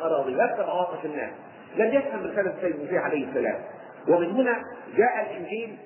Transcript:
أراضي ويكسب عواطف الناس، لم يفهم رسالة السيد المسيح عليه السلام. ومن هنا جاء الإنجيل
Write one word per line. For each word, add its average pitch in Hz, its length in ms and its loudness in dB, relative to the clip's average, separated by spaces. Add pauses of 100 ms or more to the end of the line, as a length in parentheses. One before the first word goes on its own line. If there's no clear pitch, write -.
أراضي 139 340 0
ويكسب 214 340 2
عواطف 175 360 -2
الناس، 143 240 -6 (460)
لم 220 180 4
يفهم 220 300 0
رسالة 190 340 0
السيد 170 180 -2
المسيح 139 280 0
عليه 139 260 0
السلام. 113 260 0 (520)
ومن 175 240 4
هنا 247 240 4 (420)
جاء 220 340 4
الإنجيل 220 540 -8